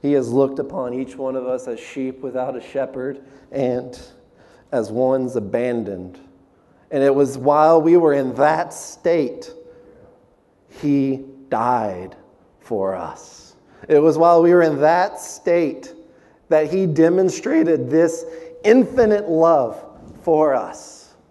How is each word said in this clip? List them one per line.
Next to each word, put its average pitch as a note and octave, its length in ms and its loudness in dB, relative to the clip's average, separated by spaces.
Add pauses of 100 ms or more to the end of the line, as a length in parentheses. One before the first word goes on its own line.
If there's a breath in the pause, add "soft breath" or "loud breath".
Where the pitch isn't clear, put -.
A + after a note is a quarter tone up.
He C#3+ 120 0
has B2 180 0
looked C3+ 280 0
upon C3 340 -8
each C3 220 -10
one C3 200 -8
of B2+ 120 -6
us B2+ 200 -6
as A2+ 120 -10
sheep C3 400 -10
without B2+ 360 -8
a A#2 60 -12
shepherd C3 600 -8 (280 loud breath)
and B2 480 -4 (720 soft breath)
as A#2 200 -2
ones B2+ 460 -2
abandoned. G#2 840 -6 (720 soft breath)
And C#3+ 100 -2
it C#3 140 4
was C3+ 220 0
while D3+ 440 4
we E3 160 4
were D#3+ 160 4
in C3+ 220 -2
that D3+ 380 0
state, - 800 -4 (1300 soft breath)
he C3+ 420 -2 (260)
died A2 680 -2 (440)
for F#2+ 360 -4
us. - 600 -16 (320 loud breath)
It D3+ 120 4
was D#3 180 4
while E3+ 260 6
we F3 100 6
were F3 100 6
in D3+ 180 0
that F3 380 2
state - 760 -4 (560 soft breath)
that D#3 220 2
he F#3+ 140 0
demonstrated E3+ 1040 0
this E3 360 0 (380 loud breath)
infinite G#3+ 680 2
love D#3+ 540 2 (380)
for D#3 320 2
us. - 600 -8 (180)